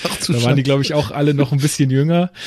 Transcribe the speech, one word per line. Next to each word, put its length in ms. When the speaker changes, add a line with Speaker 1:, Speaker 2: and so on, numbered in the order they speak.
Speaker 1:
Ach, 80
du 60
Speaker 2:
Da 120
waren 120
die, 60
Speaker 1:
Scheiße. 20
Speaker 2:
glaube 200
ich, 100
auch 180
alle 220
noch 180
ein 80
bisschen 300
jünger. 420